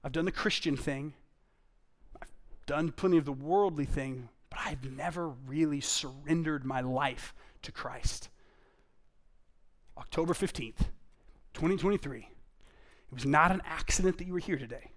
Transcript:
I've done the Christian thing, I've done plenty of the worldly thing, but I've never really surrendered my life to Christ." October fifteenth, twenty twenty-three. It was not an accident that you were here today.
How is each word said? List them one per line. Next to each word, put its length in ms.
I've 100
done 120
the 60
Christian 440
thing, 380
I've 120
done 260
plenty 260
of 80
the 60
worldly 540
thing, 440
but 160
I've 260
never 380
really 520
surrendered 840
my 160
life 540
to 100
Christ." 580
October 380
fifteenth, 560
twenty 240
twenty-three. 520
It 20
was 120
not 260
an 140
accident 520
that 80
you 80
were 60
here 180
today. 400